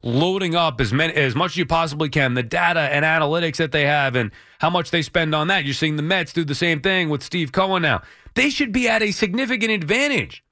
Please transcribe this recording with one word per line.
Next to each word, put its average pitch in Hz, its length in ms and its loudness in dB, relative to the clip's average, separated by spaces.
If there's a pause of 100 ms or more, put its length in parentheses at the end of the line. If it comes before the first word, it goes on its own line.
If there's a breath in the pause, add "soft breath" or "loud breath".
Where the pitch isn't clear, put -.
loading 170 520 0
up 160 280 0
as 104 100 0
many, 160 220 0
as 135 200 2
much 165 180 0
as - 40 -8
you 175 80 0
possibly 156 460 0
can, 131 240 2
the 123 80 -2
data 170 380 0
and 147 220 0
analytics 160 540 0
that 160 160 -2
they 147 140 2
have 139 280 2
and 117 160 0 (280 loud breath)
how 156 100 2
much 175 220 -2
they 170 100 0
spend 156 340 0
on 156 140 0
that. 185 160 2
You're 139 80 -2
seeing 151 240 -2
the 147 60 -2
Mets 170 320 -2
do 170 100 0
the 143 100 -4
same 165 280 0
thing 185 260 0
with 147 140 -2
Steve 165 280 -4
Cohen 190 300 2
now. 139 220 2 (320 loud breath)
They 269 160 2
should 262 220 -2
be 240 160 0
at 220 140 2
a 208 100 0
significant 220 600 0
advantage. 208 800 -2